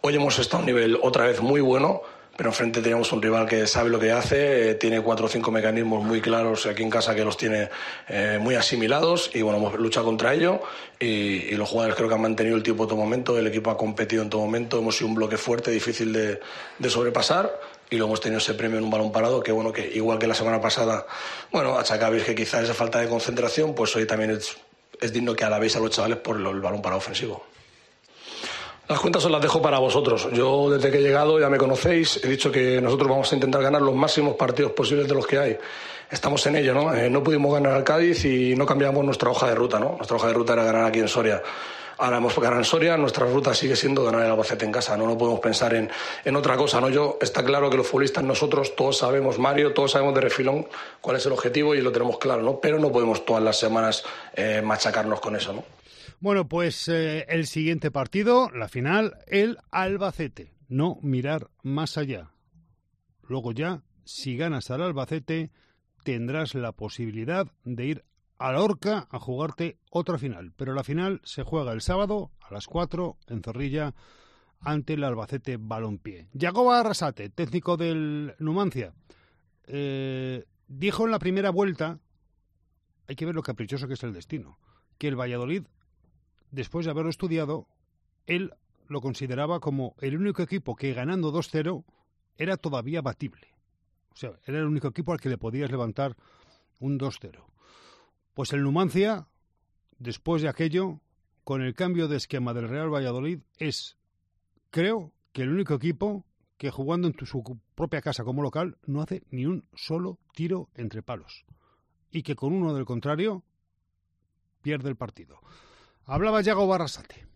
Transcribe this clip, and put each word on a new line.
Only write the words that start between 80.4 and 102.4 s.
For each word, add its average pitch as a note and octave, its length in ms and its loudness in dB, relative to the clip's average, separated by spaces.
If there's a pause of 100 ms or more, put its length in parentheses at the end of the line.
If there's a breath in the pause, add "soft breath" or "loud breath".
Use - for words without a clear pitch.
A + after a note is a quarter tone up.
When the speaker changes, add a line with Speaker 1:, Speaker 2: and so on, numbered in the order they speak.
Speaker 2:
dijo F#3+ 380 -2
en A3+ 60 0
la A3 80 0
primera F#3+ 320 0
vuelta, E3+ 480 -2 (1080)
hay C#3+ 100 -12
que D#3+ 100 -8
ver E3+ 80 -6
lo D#3+ 80 -4
caprichoso B2+ 440 -8
que C3+ 80 -8
es - 80 -12
el A#2 120 -10
destino, F#2+ 440 -14 (380)
que D3 120 -6
el C3 120 -4
Valladolid, B2 440 -6 (880)
después D#3+ 340 -8
de D#3+ 60 -6
haberlo D#3 180 -4
estudiado, D#3+ 560 -6 (600)
él F3 280 -6 (320)
lo C#3+ 140 -8
consideraba C3+ 580 -6
como C3+ 420 -6
el C3+ 160 -6
único F#3+ 260 -4
equipo D3+ 340 -8
que C3+ 180 -6
ganando D#3 380 -4
dos E3 180 -6
cero D#3 340 -6 (540)
era F3+ 180 -4
todavía C#3+ 460 -6
batible. - 460 -10 (680)
O - 20 -20
sea, B2 140 -14 (160)
era C#3 120 -8
el D#3 60 -4
único D3+ 240 -2
equipo E3+ 240 -8
al D#3+ 80 -6
que C#3 80 -6
le B2 100 -4
podías B2 320 -6
levantar B2 460 -6 (640 soft breath)
un C#3 200 -4
dos C3+ 220 -6
cero. - 280 -20 (840 soft breath)
Pues C#3 200 -8
el C#3+ 100 -2
Numancia, F3+ 640 0 (720)
después C3+ 420 -4
de D#3 80 -2
aquello, E3 520 -4 (420)
con C3+ 200 -4
el B2+ 120 -4
cambio F3+ 320 -2
de D3 100 -4
esquema B2 380 -6